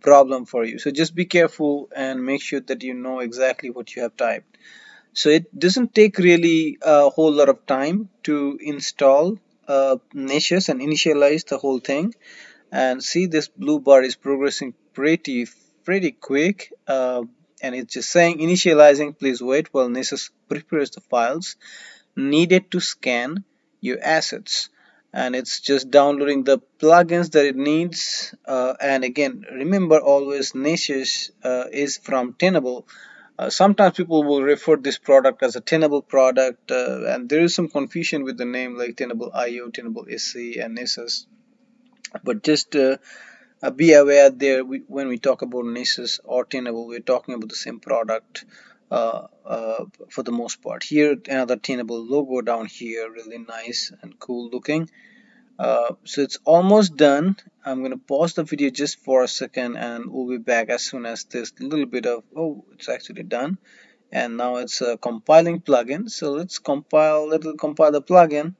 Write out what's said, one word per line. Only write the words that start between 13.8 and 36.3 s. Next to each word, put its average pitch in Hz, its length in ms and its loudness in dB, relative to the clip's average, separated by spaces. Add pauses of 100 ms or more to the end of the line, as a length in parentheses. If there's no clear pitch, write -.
is 131 120 -4
progressing 139 600 -4 (180)
pretty, 139 540 -2 (380)
pretty 180 260 -2
quick, 160 600 -2 (160)
uh, 127 360 -2 (400)
and 127 100 -8
it's 123 200 -12
just 120 180 -8
saying, 170 280 4
"Initializing, 151 800 6
please 127 240 -2
wait 135 320 -2
while 127 160 2
Nessus 131 400 -6 (180)
prepares 151 440 -4
the 95 100 -20
files 127 540 -2 (600)
needed 165 560 2
to 185 80 -2
scan 131 640 -4 (380)
your 123 220 -6
assets." - 680 -4 (420)
And 127 240 -4
it's - 260 -8
just 135 280 -2
downloading 143 540 4
the 135 160 4 (180)
plugins 170 540 4
that 147 140 6
it 139 100 -2
needs. 156 800 -4 (100)
Uh, 127 340 -2
and 135 240 -2
again, 127 480 -4
remember 156 480 2
always 139 540 2
Nessus, 139 800 -4 (120)
uh, 127 280 -2
is 139 260 -4
from 127 360 -4
Tenable. 131 540 -2 (520)
Uh, - 100 -4
sometimes 196 460 4
people 160 280 0
will 143 200 2
refer 147 320 4
this 135 220 -6
product 135 440 4
as 123 140 -2
a 120 60 -8
Tenable 151 400 0
product, 131 720 2